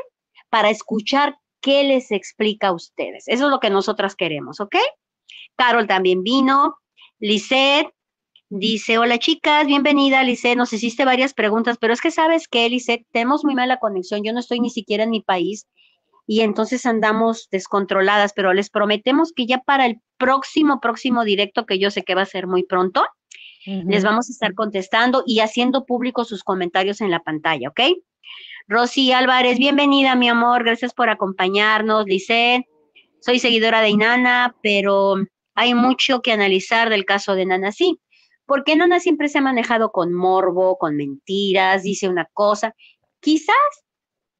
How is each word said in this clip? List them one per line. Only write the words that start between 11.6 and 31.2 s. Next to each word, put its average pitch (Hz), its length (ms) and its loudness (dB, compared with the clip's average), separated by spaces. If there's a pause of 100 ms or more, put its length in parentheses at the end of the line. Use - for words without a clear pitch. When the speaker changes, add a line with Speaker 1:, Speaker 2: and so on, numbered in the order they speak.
Speaker 1:
pero 226 120 2
es 247 80 -2
que, 339 100 -2
¿sabes 320 380 0
qué, 233 200 0
Lisette? 240 440 -4
Tenemos 262 320 0
muy 277 100 0
mala 254 240 0
conexión, 208 460 -4
yo 220 80 -4
no 247 80 -4
estoy 240 180 -4
ni 240 120 -2
siquiera 214 340 -4
en 226 60 -2
mi 220 100 -2
país, 190 480 -4 (580)
y 214 140 0
entonces 220 460 -2
andamos 226 680 0
descontroladas, 196 800 0
pero 190 200 0
les 202 180 0
prometemos 220 600 0
que 247 140 -4
ya 254 120 0
para 269 280 2
el 233 140 -4 (160)
próximo, 269 640 0
próximo 233 440 -2
directo, 202 420 -2
que 190 120 -2
yo 202 140 0
sé 202 100 -6
que 180 140 -2
va 190 60 2
a 196 40 -2
ser 185 220 -8
muy 185 160 0
pronto, 185 400 0 (600)
Speaker 2:
Ujú. 190 240 -6
Speaker 1:
les 202 140 2
vamos 220 240 0
a 247 40 -16
estar 208 220 -4
contestando 220 720 0
y 220 140 0
haciendo 247 440 0
públicos 247 440 -4
sus 196 140 -10
comentarios 190 600 -2
en 196 80 -2
la 170 100 0
pantalla, 156 480 -4
¿ok?". - 120 -6 (840)
Rosy 247 460 0
Álvarez, 254 460 2
bienvenida, 277 580 2
mi 247 120 2
amor, 233 360 2
gracias 233 300 -2
por 240 140 0
acompañarnos. 214 1000 0